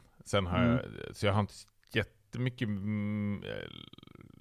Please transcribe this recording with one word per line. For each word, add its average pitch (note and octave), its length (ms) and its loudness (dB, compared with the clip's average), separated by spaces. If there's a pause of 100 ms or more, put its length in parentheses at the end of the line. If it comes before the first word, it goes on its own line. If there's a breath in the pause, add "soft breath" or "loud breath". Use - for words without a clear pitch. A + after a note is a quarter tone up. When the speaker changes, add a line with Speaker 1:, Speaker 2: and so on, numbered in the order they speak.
(260)
Speaker 1:
Sen G2 200 2
har F2+ 120 2
Speaker 2:
Mm. F2+ 160 6
Speaker 1:
jag, - 420 -4
så - 100 -2
jag G2 80 6
har G#2+ 60 4
inte G2+ 140 0 (400)
jättemycket, B2 760 -2
mm, G#2 760 -2
eh, G1+ 260 -8 (720)